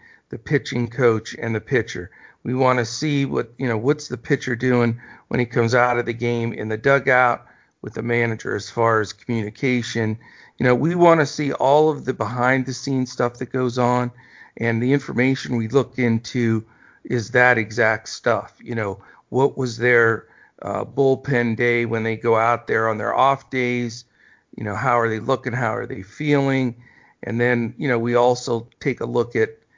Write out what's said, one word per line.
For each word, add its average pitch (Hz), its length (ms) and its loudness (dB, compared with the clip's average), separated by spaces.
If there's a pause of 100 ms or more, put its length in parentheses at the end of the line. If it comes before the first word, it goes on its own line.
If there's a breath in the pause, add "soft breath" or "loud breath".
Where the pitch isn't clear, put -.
(280 soft breath)
the 123 100 -10
pitching 123 500 -2
coach 113 500 2
and 113 160 -4
the 107 80 -4
pitcher. 107 480 -2 (340 loud breath)
We 120 80 -4
wanna 127 320 2
see 143 400 -2
what, 131 320 -4
you 131 100 -4
know, 117 120 0
what's 135 300 -2
the 123 100 -8
pitcher 131 360 -2
doing 120 460 2 (280 loud breath)
when 123 120 -2
he 123 60 0
comes 117 280 0
out 123 240 4
of 120 60 0
the 120 80 -4
game 117 400 -2
in 110 160 -8
the 110 80 -4
dugout 127 720 2 (340 soft breath)
with - 140 -14
the 120 80 -6
manager 117 520 -2
as 101 140 -6
far 113 320 2
as 101 140 -6
communication. 113 1040 -4 (400 loud breath)
You - 60 0
know, 123 100 6
we 151 200 0
wanna 165 320 6
see 147 260 -4
all 151 380 4
of 135 140 -4
the 127 80 -2
behind 123 540 0
the 135 80 -8
scenes 131 360 -2
stuff 123 280 -2
that - 120 -8
goes 127 280 -2
on, 123 340 2 (460 loud breath)
and 113 220 0
the 127 120 2
information 131 640 0
we 110 120 -2
look 120 300 0
into 117 640 0 (380 soft breath)
is 117 280 -4
that 123 280 4
exact 110 500 0
stuff. - 520 -2
You 117 160 -10
know, 101 260 -6 (280 loud breath)
what 127 260 2
was 123 220 -4
their, 117 500 4 (320 soft breath)
uh, 101 240 -4
bullpen 127 720 0
day 120 280 0
when 113 200 -2
they 113 100 -2
go 113 220 2
out 117 320 0
there 113 200 0
on 110 100 -2
their 107 140 -2
off 135 380 0
days? 123 540 -4 (520 soft breath)
You - 60 -10
know, 104 140 -6
how 120 240 0
are 117 80 2
they 110 100 -4
looking? 123 340 -4
How 117 220 -2
are 110 120 -6
they 107 160 -10
feeling? 135 720 0 (480 soft breath)
And 113 160 -4
then, 120 360 0
you 147 120 -4
know, 123 100 0
we 120 160 -2
also 120 540 0 (100)
take 131 220 -4
a 117 60 -6
look 120 280 -2
at 113 240 0 (200 soft breath)